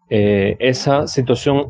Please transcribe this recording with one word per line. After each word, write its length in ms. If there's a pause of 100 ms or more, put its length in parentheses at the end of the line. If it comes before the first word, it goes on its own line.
(100)
Eh, 480
esa 480
situación 640